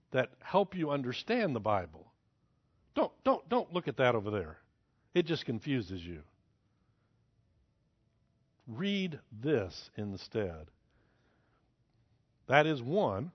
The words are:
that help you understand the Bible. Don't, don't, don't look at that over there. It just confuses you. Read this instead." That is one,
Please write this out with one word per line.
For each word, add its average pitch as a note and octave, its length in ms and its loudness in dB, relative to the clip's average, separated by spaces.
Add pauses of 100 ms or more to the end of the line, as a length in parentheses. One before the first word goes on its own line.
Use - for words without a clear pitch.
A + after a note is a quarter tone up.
(120)
that B2+ 200 2 (100)
help F#3 340 2
you D#3 160 0
understand C#3+ 640 0
the A2+ 40 0
Bible. F#2 520 -2 (840)
Don't, - 160 0 (120)
don't, - 260 2
don't A#3 240 0
look F3 140 -2
at C#3 100 -4
that B2 180 6
over G#2 160 -2
there. E2+ 260 -4 (560)
It F3 120 4
just D#3+ 200 -4
confuses G#2+ 580 -4
you. E2+ 200 -12 (2500)
Read F3+ 520 -2 (120)
this A2 640 -2
instead." F#2+ 720 -6 (1800)
That D3 200 6
is D3+ 140 0
one, C3+ 540 0